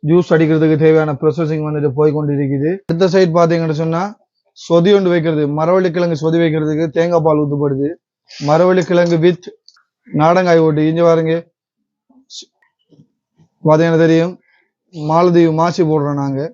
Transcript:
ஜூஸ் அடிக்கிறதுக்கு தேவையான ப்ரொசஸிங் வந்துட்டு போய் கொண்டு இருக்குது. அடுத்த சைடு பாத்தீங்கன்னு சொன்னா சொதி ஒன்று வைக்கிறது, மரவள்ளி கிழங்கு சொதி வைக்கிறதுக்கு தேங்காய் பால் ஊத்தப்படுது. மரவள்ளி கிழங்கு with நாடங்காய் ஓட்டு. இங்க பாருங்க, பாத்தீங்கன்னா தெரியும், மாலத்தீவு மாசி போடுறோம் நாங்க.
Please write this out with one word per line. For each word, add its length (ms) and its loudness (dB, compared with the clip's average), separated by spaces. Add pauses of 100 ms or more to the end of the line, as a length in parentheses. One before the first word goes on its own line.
ஜூஸ் 300 0
அடிக்கிறதுக்கு 460 2
தேவையான 400 2
ப்ரொசஸிங் 480 -2
வந்துட்டு 300 -4
போய் 180 2
கொண்டு 180 -4
இருக்குது. 380 -2 (140)
அடுத்த 260 -2
சைடு 240 2
பாத்தீங்கன்னு 440 0
சொன்னா 220 -4 (560)
சொதி 360 2
ஒன்று 200 2
வைக்கிறது, 300 0 (140)
மரவள்ளி 340 0
கிழங்கு 300 -2
சொதி 180 0
வைக்கிறதுக்கு 460 -2 (100)
தேங்காய் 300 0
பால் 180 2
ஊத்தப்படுது. 460 -2 (420)
மரவள்ளி 520 0
கிழங்கு 420 0
with 200 0 (640)
நாடங்காய் 580 2
ஓட்டு. 240 0
இங்க 160 0
பாருங்க, 300 2 (2250)
பாத்தீங்கன்னா 400 2
தெரியும், 300 2 (600)
மாலத்தீவு 680 0
மாசி 300 -2
போடுறோம் 320 -2
நாங்க. 180 -6 (120)